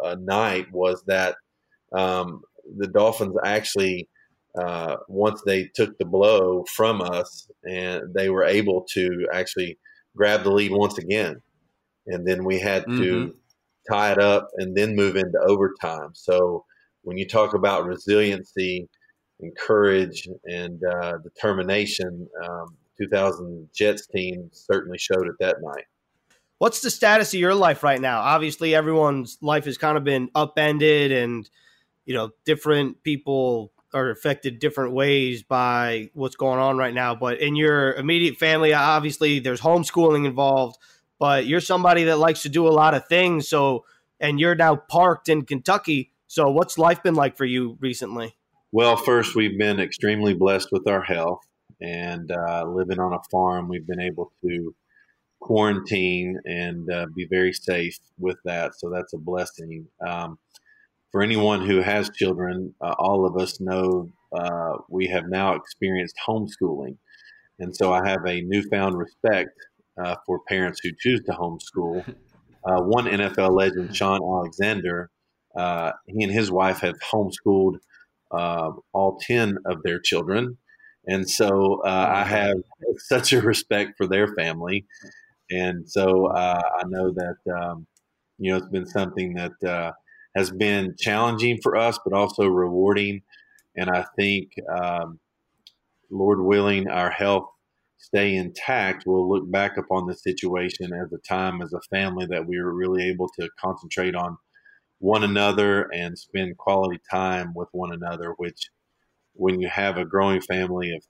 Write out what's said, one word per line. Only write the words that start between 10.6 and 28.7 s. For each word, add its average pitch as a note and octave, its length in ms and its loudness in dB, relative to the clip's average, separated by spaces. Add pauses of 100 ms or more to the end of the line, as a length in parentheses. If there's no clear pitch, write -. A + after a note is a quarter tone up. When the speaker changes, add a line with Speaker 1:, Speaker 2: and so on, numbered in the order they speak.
Speaker 1:
once G2+ 260 2
again. F2+ 460 -4 (640)
And F2 180 -6
then F#2 200 0
we F#2+ 160 0
had G2 240 -2
to A#2 80 -8
Speaker 2:
Mm-hmm. F2+ 1000 -4
Speaker 1:
tie G#2 200 2
it G2 80 4
up G2+ 280 4 (100)
and F#2 180 -6
then G#2+ 180 2
move G2+ 220 2
into F#2 240 0
overtime. F2+ 720 0
So F2+ 520 0 (380)
when F2 160 -10
you F#2+ 80 -6
talk G#2+ 280 2
about F#2+ 300 0
resiliency F#2 1040 -2 (520)
and E2 160 -14
courage F#2+ 720 2 (180)
and, F2 380 -10
uh, F2 340 -2
determination, F#2 1080 -4 (160)
um, E2+ 320 -12 (220)
two G2+ 80 -4
thousand F#2 640 -2
Jets G#2 360 0
team F2+ 440 -6
certainly F2+ 460 -4
showed F#2 300 -2
it D#2+ 100 -10
that F#2 240 0
night. D2 220 -12 (720)
Speaker 3:
What's A3+ 220 0
the B3 100 -2
status G#3+ 420 4
of F#3+ 60 -2
your F3+ 160 4
life E3+ 300 4
right C3+ 160 4
now? B2+ 180 0
Obviously, D#3 560 0